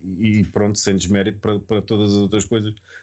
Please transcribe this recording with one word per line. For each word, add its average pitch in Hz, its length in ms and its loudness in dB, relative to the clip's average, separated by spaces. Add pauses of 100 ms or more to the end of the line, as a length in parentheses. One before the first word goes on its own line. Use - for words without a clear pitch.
e, 104 380 0
e 98 40 6
pronto, 101 320 0
sem 98 200 0
desmérito 98 420 0
para, 104 220 -2
para 104 200 -2
todas 104 300 0
as 101 80 2
outras 101 260 0
coisas 107 300 -2
que - 60 -20 (220)